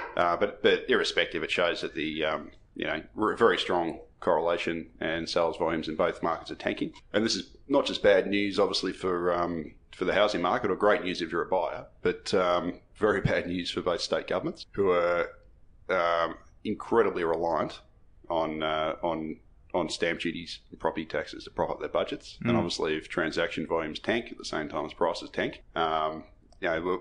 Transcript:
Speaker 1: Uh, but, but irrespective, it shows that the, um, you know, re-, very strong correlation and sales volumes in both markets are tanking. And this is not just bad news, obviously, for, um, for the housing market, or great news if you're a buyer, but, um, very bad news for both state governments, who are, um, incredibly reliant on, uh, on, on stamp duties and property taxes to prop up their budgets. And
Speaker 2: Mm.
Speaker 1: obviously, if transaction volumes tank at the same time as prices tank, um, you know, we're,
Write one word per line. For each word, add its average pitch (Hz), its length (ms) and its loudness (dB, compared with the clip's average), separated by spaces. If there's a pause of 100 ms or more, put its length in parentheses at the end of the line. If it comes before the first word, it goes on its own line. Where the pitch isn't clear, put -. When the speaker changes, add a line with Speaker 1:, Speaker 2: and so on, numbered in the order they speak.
(160)
Speaker 1:
Uh, 87 200 4
but, - 280 0
but 95 240 4
irrespective, 87 560 2
it 76 80 -2
shows 85 300 2
that 78 120 -4
the, 78 300 -2
um, 76 260 -2 (240)
you 82 140 -6
know, 76 120 -4 (140)
re-, 107 220 0
very 104 200 6
strong 82 440 0 (180)
correlation 85 720 0 (120)
and 82 300 -2
sales 82 280 0
volumes 82 280 0
in 80 80 -6
both 85 300 0
markets 82 260 -2
are 78 60 -10
tanking. - 360 -4 (200)
And 110 120 2
this 107 120 0
is - 160 -8 (160)
not 135 180 4
just 98 160 -6
bad 98 240 8
news, 101 320 0
obviously, 95 340 2
for, 90 400 0
um, 85 420 -2 (180)
for 92 140 -4
the 85 80 2
housing 98 280 4
market, 101 300 2
or - 20 0
great 95 300 4
news 87 180 -4
if 80 80 -4
you're 85 120 0
a 71 40 -6
buyer, 85 400 -2 (160)
but, - 320 -2
um, 87 460 2 (160)
very 101 240 2
bad 87 260 0
news 87 240 -4
for 90 100 -4
both 85 200 0
state - 260 -2
governments, - 460 -4
who 98 180 2
are, 87 380 2 (600)
um, 85 460 2 (300)
incredibly 98 580 0
reliant 82 580 0 (480)
on, 80 360 -2
uh, 78 400 0
on, 80 320 -2 (380)
on 85 140 0
stamp 85 320 -2
duties 82 380 -6 (120)
and - 80 -18
property 80 280 -2
taxes - 380 -6
to - 60 -18
prop 80 200 -2
up - 100 -6
their 73 80 -6
budgets. - 540 -4
And 120 100 2
Speaker 2:
Mm. 117 60 4
Speaker 1:
obviously, 85 360 -2
if - 140 -6
transaction 82 580 -2
volumes 78 320 -2
tank 117 320 -2
at - 60 -16
the - 80 -12
same 76 240 -4
time 73 160 -4
as 73 80 -8
prices 82 380 0
tank, 117 320 -4 (120)
um, 80 500 0 (360)
you 92 80 0
know, 82 140 0
we're, 92 180 0